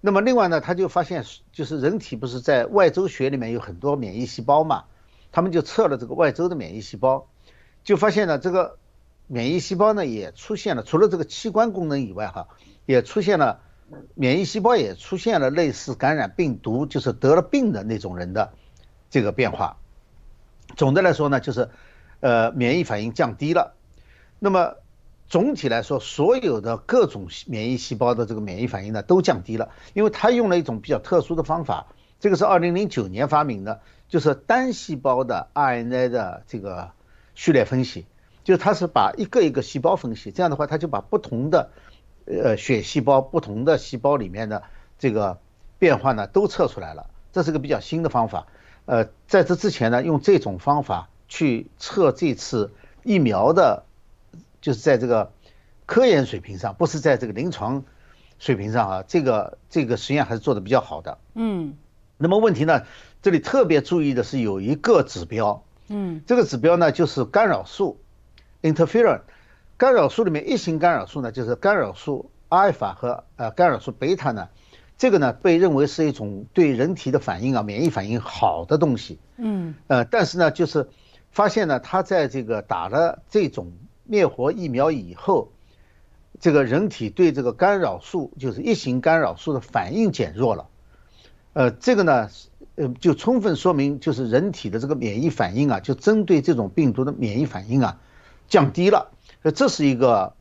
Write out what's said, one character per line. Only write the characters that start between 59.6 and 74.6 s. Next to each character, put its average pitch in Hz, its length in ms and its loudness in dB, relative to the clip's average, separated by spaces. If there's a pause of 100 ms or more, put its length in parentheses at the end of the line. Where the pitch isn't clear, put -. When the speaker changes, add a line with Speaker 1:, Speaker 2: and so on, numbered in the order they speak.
Speaker 1:
这 151 180 -2
个 117 100 -2
实 - 160 -6
验 143 120 2
还 117 100 -6
是 113 60 -6
做 135 140 0
得 104 60 -6
比 95 100 -8
较 127 100 4
好 76 220 -10
的。 - 160 -14 (160)
Speaker 2:
嗯。 190 400 -4 (420)
Speaker 1:
那 156 120 0
么 196 100 4
问 220 140 4
题 151 120 0
呢， 156 180 4 (400)
这 202 80 4
里 165 80 4
特 262 260 2
别 160 160 4
注 175 220 0
意 143 100 0
的 120 100 0
是 135 180 -4
有 101 200 -2
一 113 140 -2
个 165 280 4
指 - 220 -6
标， 107 380 -2 (260)
Speaker 2:
嗯。 185 380 -6
Speaker 1:
这 240 80 2
个 233 100 4
指 - 120 -6
标 160 200 4
呢， 170 140 4
就 170 160 0
是 - 180 -2
干 208 240 2
扰 107 160 0
素， - 360 -4 (640)
interferon。 160 580 4 (560)
干 254 180 4
扰 165 140 4
素 - 160 0
里 190 60 0
面 156 200 -4
一 269 60 0
型 165 220 -4
干 175 160 4
扰 101 120 -4
素 143 160 -10
呢， 117 80 -6
就 120 140 -6
是 117 100 -2
干 202 240 0
扰 104 160 -2
素 - 360 -8 (180)
阿 170 100 2
尔 196 140 4
法 98 200 -6
和， 123 320 -6 (120)
呃， 117 160 -6
干 175 180 4
扰 120 80 -2
素 123 140 -10
贝 151 220 -2
塔 143 180 -2
呢， 98 180 -8 (480)